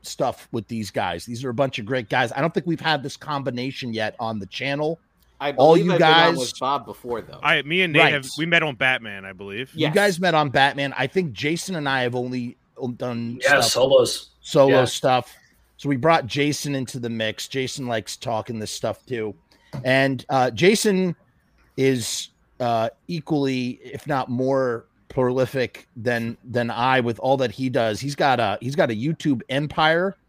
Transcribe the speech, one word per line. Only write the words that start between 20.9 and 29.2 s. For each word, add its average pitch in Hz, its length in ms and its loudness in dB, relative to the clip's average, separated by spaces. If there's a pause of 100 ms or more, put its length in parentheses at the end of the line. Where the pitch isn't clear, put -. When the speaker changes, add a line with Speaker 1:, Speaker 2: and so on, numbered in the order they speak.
Speaker 1:
is, 131 520 -2 (320)
uh, 117 280 0 (200)
equally, 135 760 -2
if 127 240 -14
not 135 240 -4
more 127 560 -2 (240)
prolific 127 760 -2 (100)
than, 117 480 -2
than 117 260 -2
I 127 300 2
with 117 180 -2
all 131 200 0
that 127 120 0
he 131 180 -6
does. 113 320 0
He's 139 140 -6
got 135 260 2
a, 107 220 0
he's 131 120 -6
got 151 160 2
a 113 40 0
YouTube 135 560 -2